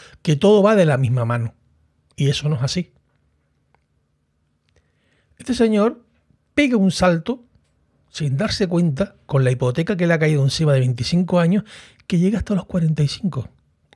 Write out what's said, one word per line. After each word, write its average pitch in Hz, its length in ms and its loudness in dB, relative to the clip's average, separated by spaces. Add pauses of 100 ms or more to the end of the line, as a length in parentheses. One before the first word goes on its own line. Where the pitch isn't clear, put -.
(220)
que 151 160 0
todo 202 260 4
va 214 120 4
de 185 100 4
la 143 120 2
misma 123 280 0
mano. 117 280 -4 (600)
Y 139 140 0
eso 143 180 -4
no 151 80 -2
es 123 80 -4
así. 170 300 -6 (2500)
Este - 160 -6
señor 220 520 0 (480)
pega 254 240 2
un 190 140 2
salto 180 520 -2 (640)
sin 135 280 -4
darse 202 300 -4
cuenta 170 580 -2
con 135 180 0
la 123 80 2
hipoteca 131 460 -2
que 175 100 0
le 170 60 2
ha 160 60 0
caído 151 220 2
encima 143 300 0
de 135 80 4
veinticinco 165 600 0
años, 185 240 0 (420)
que 175 120 0
llega 190 180 2
hasta 202 180 -4
los 170 100 -4
cuarenta 160 380 -2
y 139 60 0
cinco - 400 -6 (460)